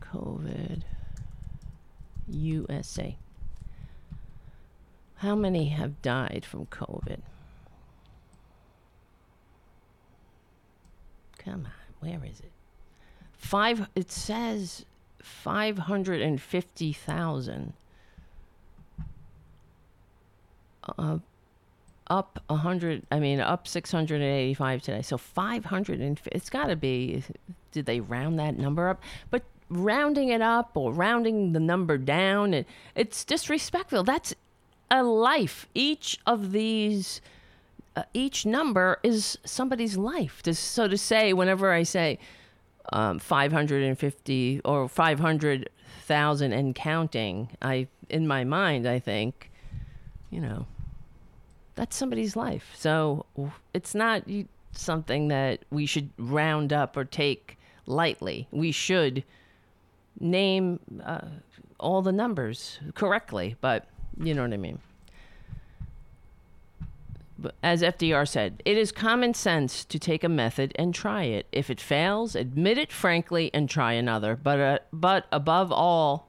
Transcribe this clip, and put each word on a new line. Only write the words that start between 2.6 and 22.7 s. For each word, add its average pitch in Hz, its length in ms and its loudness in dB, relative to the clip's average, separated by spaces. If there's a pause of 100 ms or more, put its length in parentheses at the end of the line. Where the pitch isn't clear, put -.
S - 300 -8
A. - 180 -6 (2000)
How 202 180 -2
many 185 340 2
have 147 340 -4
died 127 460 -2
from - 180 -10
covid? - 540 -10 (4000)
Come 185 280 -12
on, - 60 -14 (280)
where 165 240 -10
is - 160 -16
it? - 120 -20 (800)
Five, 214 640 0
it 180 160 -2
says 214 760 -6 (360)
five 208 560 -4
hundred 185 420 -2
and 139 200 0
fifty 170 520 -4
thousand. 147 840 -6 (3250)
Uh, 160 200 0 (920)
up 190 420 -2
a 151 60 0
hundred, 165 540 -2